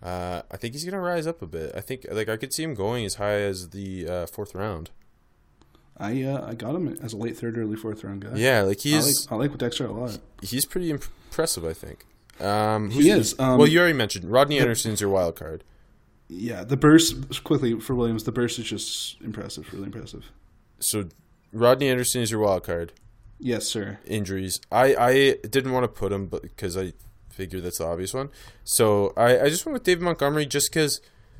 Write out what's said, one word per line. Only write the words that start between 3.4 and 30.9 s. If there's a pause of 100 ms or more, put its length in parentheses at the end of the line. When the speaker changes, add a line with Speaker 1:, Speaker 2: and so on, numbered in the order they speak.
Speaker 1:
as
the,
uh,
fourth
round. (1080)
Speaker 2:
I,
uh,
I
got
him (140)
as
a
late
third,
early
fourth
round
guy.
Speaker 1:
Yeah,
like,
he
Speaker 2:
I
Speaker 1:
is
Speaker 2:
like,
I
like
Dexter
a
lot. (240)
Speaker 1:
he's
pretty
imp-, (260)
impressive,
I
think. (340)
Um,
Speaker 2:
He
Speaker 1:
who's
Speaker 2:
is,
um,
Speaker 1:
well,
you
already
mentioned
Rodney
Speaker 2:
the
Speaker 1:
Anderson's
your
wild
card. (640)
Speaker 2:
Yeah,
the
burst,
quickly
for
Williams,
the
burst
is
just
impressive,
really
impressive. (560)
Speaker 1:
So (440)
Rodney
Anderson
is
your
wild
card. (440)
Speaker 2:
Yes,
sir.
Speaker 1:
Injuries. (120)
I,
I
didn't
wanna
put
him,
but,
'cause
I (340)
figured
that's
the
obvious
one. (340)
So
I,
I
just
went
with
David
Montgomery
just
'cause (400)